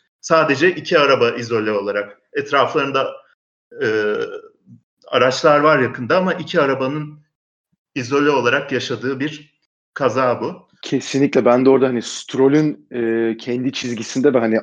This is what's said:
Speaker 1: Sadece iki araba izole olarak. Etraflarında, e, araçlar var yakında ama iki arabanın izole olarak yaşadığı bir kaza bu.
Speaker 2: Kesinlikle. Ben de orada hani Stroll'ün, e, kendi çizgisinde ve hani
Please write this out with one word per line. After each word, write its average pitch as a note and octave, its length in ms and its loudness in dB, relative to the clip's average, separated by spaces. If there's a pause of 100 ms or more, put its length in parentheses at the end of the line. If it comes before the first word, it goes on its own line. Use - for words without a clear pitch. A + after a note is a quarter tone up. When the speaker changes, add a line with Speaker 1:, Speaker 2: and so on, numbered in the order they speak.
(220)
Speaker 1:
Sadece D#3 540 2
iki D#3 240 0
araba B2+ 300 4
izole A2+ 420 -2
olarak. G2+ 460 -4 (160)
Etraflarında, C#3 800 0 (720)
e, B2 40 0 (1200)
araçlar C#3 520 2
var D3+ 200 4
yakında B2 380 -2
ama F#3 160 0
iki F3 280 -2
arabanın C#3 580 -2 (760)
izole C#3 340 0
olarak C3 420 0
yaşadığı B2 480 -4
bir D3+ 400 -10 (340)
kaza B2 480 0
bu. E3 260 -8 (160)
Speaker 2:
Kesinlikle. C3+ 600 0
Ben B2+ 200 4
de C3 40 6
orada C3 180 4
hani A#2+ 140 -2
Stroll'ün, C#3 880 0
e, A2+ 460 -2
kendi B2+ 340 -4
çizgisinde B2 600 -2
ve B2 60 4
hani A2 240 2